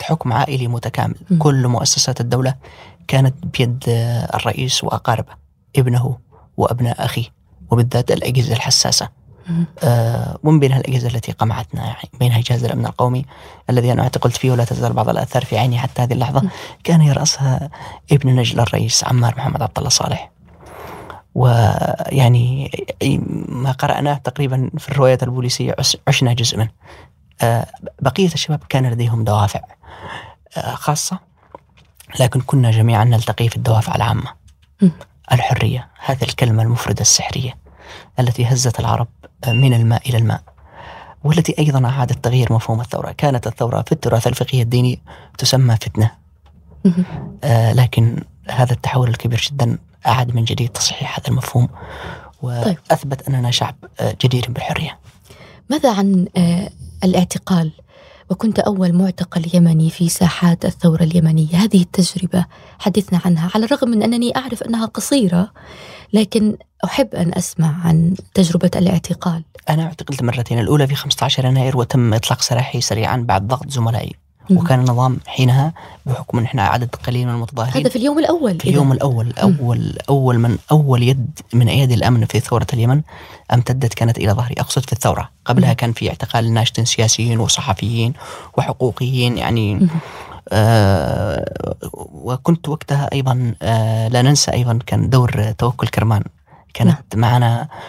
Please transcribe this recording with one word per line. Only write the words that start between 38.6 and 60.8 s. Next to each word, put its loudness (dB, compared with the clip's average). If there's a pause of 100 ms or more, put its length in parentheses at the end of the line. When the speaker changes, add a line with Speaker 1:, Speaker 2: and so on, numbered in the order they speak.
Speaker 1:
العرب 0 (400)
من 4
الماء 2
إلى 0
الماء، 0 (800)
والتي 2
أيضًا 2
أعادت -2
تغيير 2
مفهوم 0
الثورة. -6
كانت -2
الثورة -2
في -4
التراث 0
الفقهي 0
الديني 0 (380)
تسمى 2
فتنة. 0 (720)
Speaker 2:
مهم. 4 (380)
Speaker 1:
آه، 4
لكن 2 (260)
هذا 2
التحول -2
الكبير -2 (100)
جدًا 0 (300)
أعاد 0
من 2
جديد -2
تصحيح -6
هذا -10
المفهوم، 0
Speaker 2:
طيب. -8 (640)
Speaker 1:
وأثبت -4
أننا 0
شعب، -2 (240)
آه، -2
جدير 2
بالحرية. -6 (720)
Speaker 2:
ماذا 2
عن، 2 (100)
آه، 0 (340)
الاعتقال؟ 0 (580)
وكنت -2
أول 2
معتقل 0
يمني 4
في 0
ساحات 0
الثورة 2